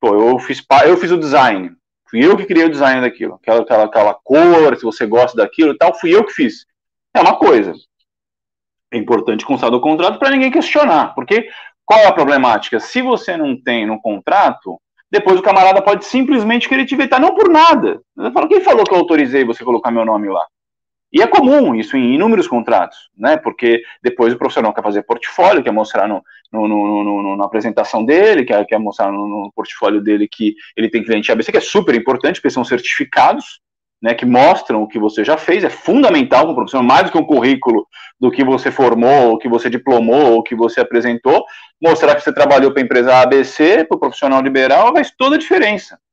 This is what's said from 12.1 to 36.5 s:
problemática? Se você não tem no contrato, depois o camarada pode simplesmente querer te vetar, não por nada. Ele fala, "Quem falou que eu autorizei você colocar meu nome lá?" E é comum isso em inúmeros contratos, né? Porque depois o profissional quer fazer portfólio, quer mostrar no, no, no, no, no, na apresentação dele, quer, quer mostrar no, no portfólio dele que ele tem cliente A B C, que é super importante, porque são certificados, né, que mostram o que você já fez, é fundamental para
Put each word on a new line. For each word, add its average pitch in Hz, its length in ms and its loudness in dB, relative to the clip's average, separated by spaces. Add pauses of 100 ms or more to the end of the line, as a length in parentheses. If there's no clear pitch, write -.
problemática? 127 680 0
Se - 200 -8
você 240 360 -4
não 143 200 -4
tem 117 300 -4
no 110 140 -6
contrato, 117 760 -2 (320)
depois 190 300 2
o 185 40 -2
camarada 190 380 4
pode 202 240 0
simplesmente 240 640 -2
querer 269 160 -2
te 262 120 -6
vetar, 262 240 0
não 349 120 2
por 403 160 2
nada. 302 520 2 (180)
Ele 247 140 -6
fala, 311 160 -2
"Quem 403 120 4
falou 254 240 2
que 190 80 -4
eu 180 60 2
autorizei 143 460 0
você 117 200 -8
colocar 120 280 -2
meu 117 120 -2
nome 104 240 -4
lá?" 90 160 -4 (680)
E 170 100 2
é 226 60 2
comum 262 480 2
isso 110 200 -6
em 123 180 0
inúmeros 202 340 0
contratos, 113 680 -4
né? 131 200 0
Porque 117 440 -2 (220)
depois 123 320 -2
o - 20 -12
profissional 117 380 -4
quer - 80 -8
fazer 104 220 -4
portfólio, 170 580 -2
quer 120 80 -4
mostrar 107 380 -2
no, 98 120 -6 (320)
no, 110 140 -4
no, 104 380 -2
no, 104 180 -6
no, 98 140 -8
na 101 80 -4
apresentação 110 600 -4
dele, 170 400 2
quer, 104 220 -2
quer 110 120 -2
mostrar 104 340 -4
no, 101 160 -8
no 104 260 -12
portfólio 104 480 -4
dele 104 240 0
que 107 300 -6 (200)
ele 110 140 -4
tem 113 140 -4
cliente 107 260 -4
A 113 60 0
B 110 80 -4
C, - 80 -10
que - 60 2
é - 20 2
super - 340 -2
importante, 131 460 -4
porque 135 100 -2
são 123 140 -6
certificados, 135 960 -2 (420)
né, 117 100 -2
que 117 140 -4
mostram 123 560 2
o 107 60 -6
que 120 100 -8
você 107 260 -2
já 151 140 0
fez, 180 260 -2
é 139 60 -2
fundamental 165 720 2
para 165 100 -2